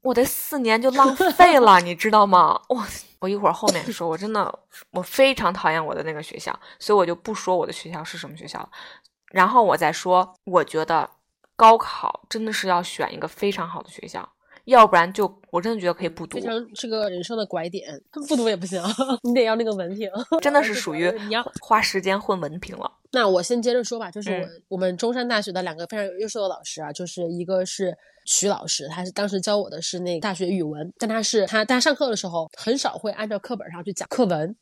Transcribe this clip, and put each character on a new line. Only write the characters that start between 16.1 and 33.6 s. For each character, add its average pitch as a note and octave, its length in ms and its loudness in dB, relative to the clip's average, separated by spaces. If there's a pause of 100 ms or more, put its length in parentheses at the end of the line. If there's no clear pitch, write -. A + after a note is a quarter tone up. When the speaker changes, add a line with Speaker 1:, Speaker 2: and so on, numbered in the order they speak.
Speaker 1:
读。 - 120 -10
Speaker 2:
非 A#3 40 -6
常， A3+ 100 -4 (220)
是 A#3 140 -10
个 G#3+ 200 -4
人 F3+ 140 -6
生 A3+ 160 -6
的 G3+ 80 -4
拐 E3+ 220 -6
点， E3+ 340 -12 (260)
不 D#4+ 60 2
读 A#3 140 2
也 G#3 80 0
不 F3+ 100 -8
行， F3 160 -6 (200)
<laughs> C4 200 -2
你 A#3+ 100 0
得 A#3+ 120 4
要 A3 100 2
那 A#3 80 -2
个 A3 100 -2
文 F#3 220 -6
凭。 G3+ 160 -8 (300)
Speaker 1:
真 C#4+ 120 0
的 C#4+ 120 6
是 G#3+ 100 -2
属 - 200 -6
于 F3 180 0 (160)
Speaker 2:
你 - 20 -8
要 A3+ 120 0 (180)
Speaker 1:
花 G#3+ 200 2
时 G3 220 -2
间 F#3+ 180 0
混 G3 200 -2
文 D3+ 180 -6
凭 - 180 -12
了。 - 140 -10 (220)
Speaker 2:
那 A#3 160 2
我 F3+ 140 4
先 A#3+ 200 0
接 A#3+ 100 0
着 A#3+ 120 0
说 A#3 140 -8
吧， G3 120 -12
就 G#3 100 -12
是 G3 100 -8
我， F#3 80 -2
Speaker 1:
嗯。 - 300 -10
Speaker 2:
我 F#3+ 80 -6
们 F3+ 200 -2
中 A#3 180 -2
山 B3+ 140 -4
大 A3 120 0
学 G3+ 120 -8
的 F3+ 100 -4
两 E3 140 -8
个 E3+ 100 -10
非 A3 100 -10
常 F#3+ 220 -6
优 A3 80 -4
秀 G#3 160 -6
的 F#3+ 60 -2
老 E3 160 -8
师 - 180 -12
啊， D3 100 -10
就 F3+ 140 -8
是 E3+ 240 -6
一 F3 140 -6
个 F#3 200 0
是 F#3 320 -6 (280)
曲 - 240 0
老 - 180 -4
师， C#3 220 -6
他 F3 160 -8
是 F#3 80 -10
当 G3+ 160 -2
时 G3 120 -2
教 G#3 160 0
我 G3+ 140 -2
的 D#3 100 -10
是 F3 200 -6
那 F3+ 140 -4
个 D#3+ 60 -4
大 G3 140 -4
学 F3+ 140 -4
语 F#3 140 0
文， D3+ 360 -6
但 A3 100 -6
他 A3 140 -2
是， G#3 240 2
他， G#3+ 180 0
他 B3 140 2
上 C#4+ 160 2
课 C#4+ 160 -2
的 G#3 60 -2
时 F#3+ 100 -6
候 E3 300 -6
很 A#3+ 200 -2
少 - 200 -4
会 G3+ 160 -6
按 G#3+ 160 -8
照 G#3 100 -6
课 A#3+ 160 -8
本 F#3+ 160 -12